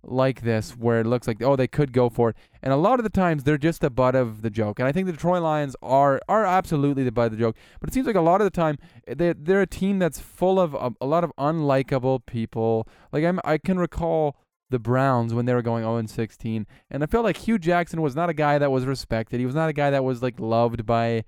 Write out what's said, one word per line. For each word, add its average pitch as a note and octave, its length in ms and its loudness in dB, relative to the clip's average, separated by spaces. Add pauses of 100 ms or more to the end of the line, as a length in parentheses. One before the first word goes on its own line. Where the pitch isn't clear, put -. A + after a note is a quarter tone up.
like C3 360 -2
this A2+ 360 -2
where A#2 240 2
it A2+ 60 0
looks A#2+ 220 -2
like, A2 120 -4
oh, C3+ 140 2
they C3 140 2
could C#3+ 240 -2
go B2 160 4
for A#2 220 0
it. - 60 -10 (240)
And C3 120 -2
a C3+ 40 2
lot G#3 220 2
of A#3 60 -2
the G#3+ 40 -2
times, E3+ 360 0
they're D3+ 120 2
just D#3+ 260 0
the D#3 60 0
butt B2+ 280 2
of A2+ 260 -2
the A2+ 80 -2
joke. G#2 300 -4
And B2+ 80 0
I - 20 0
think F#3 160 -2
the F3+ 60 -4
Detroit E3+ 300 0
Lions D3+ 380 -2
are, C#3 480 4
are G#3+ 160 2
absolutely C#3+ 600 0
the B2 80 -2
butt A#2 140 2
of A2+ 60 -2
the G#2+ 60 -10
joke. A2+ 180 0 (220)
But D3 100 -10
it - 60 -10
seems C4 140 0
like A3 80 0
a F3+ 40 4
lot E3+ 200 4
of G#3+ 40 4
the F#3+ 60 2
time, D#3 280 -2 (280)
eh, B2 80 -10
they, E3+ 180 0
they're F#3 300 2
a F3+ 40 2
team F#3+ 340 -2
that's E3 180 0
full F#3+ 400 0
of E3 160 0
a, B2 260 -4
a B2+ 60 -4
lot E3 160 2
of D3+ 160 -4
unlikable C3+ 880 0
people. A2+ 600 -2 (240)
Like, D3+ 120 0
I'm, F3+ 200 0
I D#3 140 0
can F#3 200 0
recall E3 580 -2 (340)
the B2 100 -2
Browns A#2+ 540 0
when A#2+ 120 0
they B2 80 2
were B2 80 0
going A#2 220 -2
oh A2+ 140 -2
and A2 120 -6
sixteen. A2 560 -6 (240)
And C#3 140 -2
I - 20 -4
felt A#3 180 0
like F#3+ 120 0
Hugh - 240 0
Jackson E3+ 420 0
was C3+ 140 -2
not E3+ 120 0
a E3 60 -2
guy D3 240 2
that C#3 140 2
was B2+ 140 0
respected. A#2+ 520 -4
He B2 80 0
was B2+ 80 -4
not D#3+ 140 0
a D#3 40 -2
guy C#3+ 180 0
that C3+ 120 2
was, C3 180 -2
like, B2 200 -4
loved A#2 440 0
by A#2 440 0